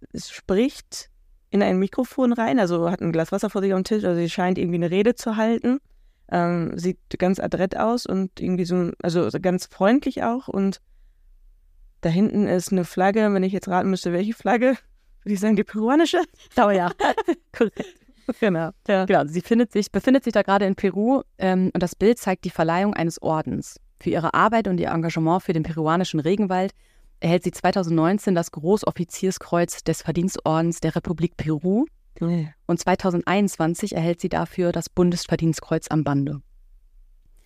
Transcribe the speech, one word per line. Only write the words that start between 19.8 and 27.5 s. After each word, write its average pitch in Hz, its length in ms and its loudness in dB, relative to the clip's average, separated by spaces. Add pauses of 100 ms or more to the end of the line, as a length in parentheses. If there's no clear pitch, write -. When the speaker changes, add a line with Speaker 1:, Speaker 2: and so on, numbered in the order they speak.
Speaker 2:
befindet 262 320 4
sich 233 80 -2
da 208 100 2
gerade 196 240 2
in 190 100 2
Peru, 208 480 0 (140)
ähm, 185 360 2
und 180 100 0
das 175 120 -4
Bild 226 220 4
zeigt - 280 -4
die 185 40 -4
Verleihung 175 440 0
eines 165 280 -4
Ordens. - 540 -4 (240)
Für - 100 -4
ihre - 240 0
Arbeit 214 360 2
und 180 100 0
ihr 170 100 -2
Engagement 165 540 0
für 185 100 -2
den 160 100 0
peruanischen 160 580 -2
Regenwald 185 500 0 (480)
erhält 170 240 2
sie 180 80 -2